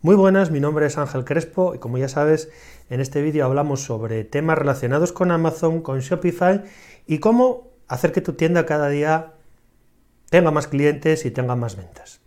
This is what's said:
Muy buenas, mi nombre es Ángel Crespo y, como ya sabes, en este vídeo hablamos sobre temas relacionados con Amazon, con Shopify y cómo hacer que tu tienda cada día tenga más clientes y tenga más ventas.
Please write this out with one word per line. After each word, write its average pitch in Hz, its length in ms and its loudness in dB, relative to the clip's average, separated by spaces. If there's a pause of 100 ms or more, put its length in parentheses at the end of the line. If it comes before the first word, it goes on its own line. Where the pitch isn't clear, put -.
Muy 170 140 6
buenas, 190 380 4
mi 143 80 0
nombre 151 260 0
es 143 100 -2
Ángel 135 280 -4
Crespo 165 500 -2
y, - 40 -12
como 123 200 -6
ya 135 100 -2
sabes, 151 420 0 (380)
en 123 120 -4
este 139 200 -4
vídeo 147 240 0
hablamos 139 380 0
sobre 110 400 -6
temas 156 340 0
relacionados 139 560 0
con 180 200 0
Amazon, 165 500 0
con 135 160 -4
Shopify 180 640 0 (420)
y 156 140 -2
cómo 247 540 2 (160)
hacer 151 240 -2
que 190 80 0
tu 165 140 -6
tienda 165 300 2
cada 151 260 0
día 156 420 0 (960)
tenga 165 220 4
más 147 160 -2
clientes 147 580 0
y 117 60 -4
tenga 123 240 -2
más 117 180 -4
ventas. - 520 -20